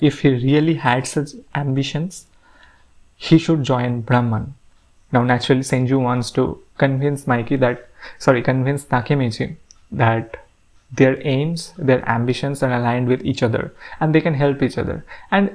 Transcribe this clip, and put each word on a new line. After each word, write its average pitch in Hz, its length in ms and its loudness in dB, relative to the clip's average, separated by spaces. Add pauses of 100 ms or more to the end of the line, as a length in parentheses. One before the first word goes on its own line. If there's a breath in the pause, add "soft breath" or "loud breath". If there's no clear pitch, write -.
if 143 200 0
he 147 80 4
really 143 440 2
had 127 340 0
such 143 220 -4 (260)
ambitions, 143 720 -4 (880 soft breath)
he - 220 4
should 160 260 2
join 123 380 0
Brahman. 120 540 0 (560)
Now, 120 120 2
naturally, 127 380 2
Senju 131 400 0
wants 123 300 0
to - 300 -2 (160)
convince 139 480 0
Mikey 123 320 0
that, 123 320 0 (300 loud breath)
sorry, 127 220 2
convince 135 440 0
Takemichi 131 720 -2 (360)
that 113 540 -2 (460)
their 135 340 4
aims, 151 520 -2
their 127 300 2
ambitions 123 540 -2
are 131 100 0
aligned 123 360 0
with 123 180 0
each 139 160 -2
other 117 320 -2 (260 loud breath)
and 156 140 2
they 156 80 6
can 160 140 0
help 139 260 0
each - 160 -2
other. - 260 -6 (280 loud breath)
And 196 240 2